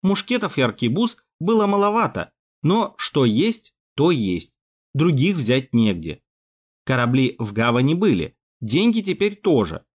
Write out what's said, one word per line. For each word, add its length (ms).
Мушкетов 540
и 40
аркебуз 560
было 260
маловато, 680
но 340
что 260
есть, 500
то 160
есть. 480
Других 440
взять 360
негде. 480
Корабли 540
в 140
гавани 400
были, 420
деньги 400
теперь 380
тоже. 580